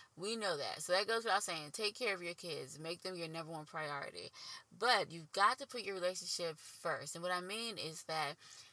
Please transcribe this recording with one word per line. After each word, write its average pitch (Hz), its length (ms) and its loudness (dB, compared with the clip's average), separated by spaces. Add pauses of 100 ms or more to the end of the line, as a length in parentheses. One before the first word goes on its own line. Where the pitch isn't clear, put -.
(160)
We 214 200 -2
know 196 220 2
that. 127 240 -2
So 180 120 2
that 196 140 6
goes 226 160 4
without 202 200 4
saying. 156 300 -2
Take 208 240 0
care 220 160 2
of 175 80 -4
your 170 140 -4
kids. 143 440 -6
Make 165 220 -6
them 185 140 -4
your 170 120 -4
number 160 240 -6
one 151 140 -6
priority. 147 640 -4 (460)
But 214 340 6
you've 160 200 -12
got 208 280 8
to 269 80 -8
put 233 160 -4
your 196 120 -2
relationship 180 600 0
first. - 580 -4
And 170 80 -8
what 180 100 2
I 180 80 0
mean 208 360 -4
is 160 260 -6
that 156 300 0 (400)